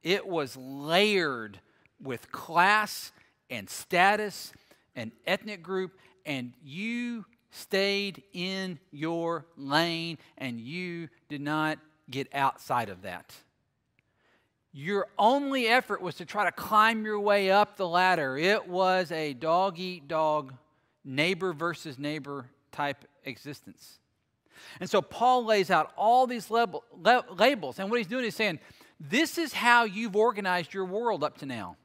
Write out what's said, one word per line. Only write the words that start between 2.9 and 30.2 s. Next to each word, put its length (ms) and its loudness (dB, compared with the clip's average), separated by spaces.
and 220 -8
status 800 0
and 180 -10
ethnic 360 -4
group, 360 -6
and 260 -6
you 640 -8
stayed 720 -2
in 480 -6
your 560 -4
lane, 600 -2
and 220 -8
you 480 -8
did 120 -10
not 380 -2
get 240 -6
outside 540 -2
of 140 -14
that. 320 -12
Your 340 -2
only 500 2
effort 320 2
was 160 -6
to 80 -12
try 200 -2
to 80 2
climb 520 4
your 160 -2
way 300 4
up 260 4
the 100 -2
ladder. 500 2
It 300 2
was 460 2
a 220 -4
dog-eat-dog, 1200 -2
neighbor 480 0
versus 460 -6
neighbor 500 -8
type 320 -4
existence. 760 -16
And 80 -8
so 140 4
Paul 420 2
lays 260 4
out 260 4
all 300 6
these 240 -8
lab-, 260 2
la-, 340 4
labels, 480 2
and 120 -6
what 80 0
he's 80 -2
doing 180 -4
is 100 -4
saying, 260 -2
"This 380 0
is 160 -4
how 320 4
you've 320 -4
organized 560 0